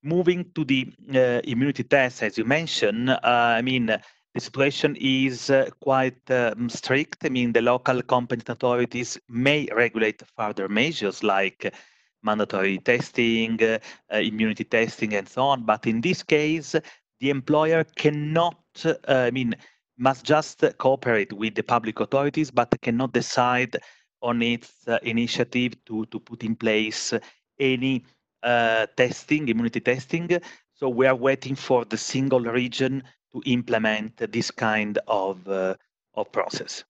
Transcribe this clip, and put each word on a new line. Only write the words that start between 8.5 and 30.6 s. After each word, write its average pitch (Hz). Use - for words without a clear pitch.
may 139
regulate 110
further 104
measures 110
like 98
mandatory 101
testing, 113
uh, 113
uh, 107
immunity 110
testing, 113
and 98
so 127
on. 135
But 107
in 113
this 175
case, 156
the 135
employer 151
cannot, 151
uh, 165
I 127
mean, 123
must 127
just 156
cooperate 131
with 107
the 107
public 113
authorities, 139
but -
cannot 120
decide 123
on 120
its, 117
uh, 117
initiative 120
to, 110
to -
put -
in 110
place 110
any, 131
uh, 113
testing, 135
immunity 113
testing. 165